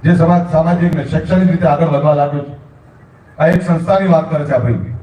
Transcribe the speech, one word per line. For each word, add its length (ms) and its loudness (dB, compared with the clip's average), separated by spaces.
જે 120 4
સમાજ 360 2
સામાજિક 440 0
ને 100 -4
શૈક્ષણિક 460 0
રીતે 160 0
આગળ 260 0
વધવા 220 2
લાગ્યો 280 -2
છે, 120 -14
આ 100 0
એક 140 2
સંસ્થાની 500 0
વાત 180 2
કરે 160 -4
છે 80 -4
આ 60 2
ભાઈ 440 -4